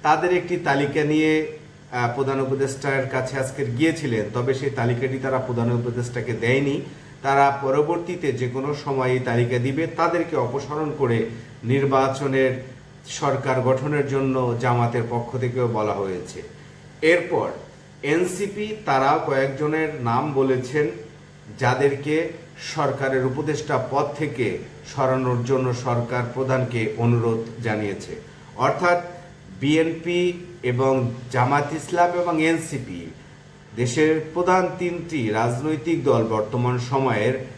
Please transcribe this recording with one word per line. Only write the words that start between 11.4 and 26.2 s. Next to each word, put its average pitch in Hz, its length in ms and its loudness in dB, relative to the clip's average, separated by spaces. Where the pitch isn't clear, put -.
নির্বাচনের 135 800 2
সরকার 131 380 0
গঠনের 143 460 2
জন্য 135 220 2
জামাতের 120 500 2
পক্ষ 117 160 -4
থেকেও 123 240 0
বলা 104 240 0
হয়েছে। 92 380 -6
এরপর 160 460 2
এনসিপি 196 540 -2
তারা 135 240 4
কয়েকজনের 147 640 0
নাম 127 140 2
বলেছেন 131 460 2
যাদেরকে 139 540 2
সরকারের 131 560 0
উপদেষ্টা 147 440 -2
পদ 143 140 2
থেকে 131 280 -2
সরানোর 131 480 0
জন্য 131 180 2
সরকার 120 380 0